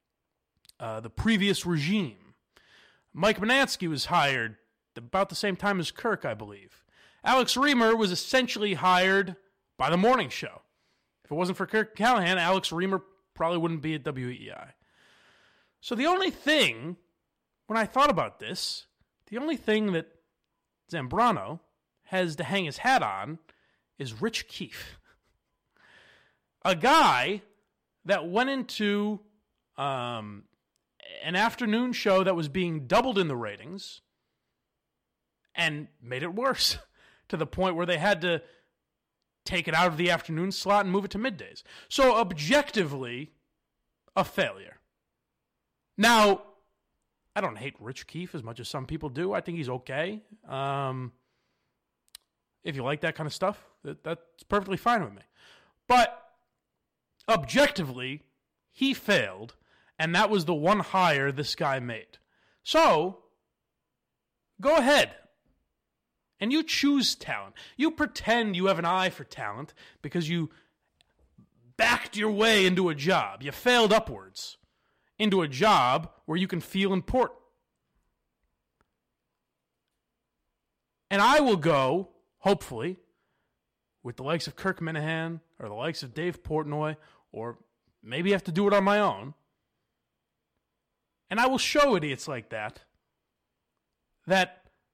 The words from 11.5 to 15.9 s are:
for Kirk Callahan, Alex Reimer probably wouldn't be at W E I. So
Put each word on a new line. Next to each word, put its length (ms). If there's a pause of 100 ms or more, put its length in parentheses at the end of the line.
for 80
Kirk 300
Callahan, 420
Alex 340
Reimer 300 (320)
probably 260
wouldn't 220
be 120
at 100
W 260
E 220
I. 220 (1080)
So 140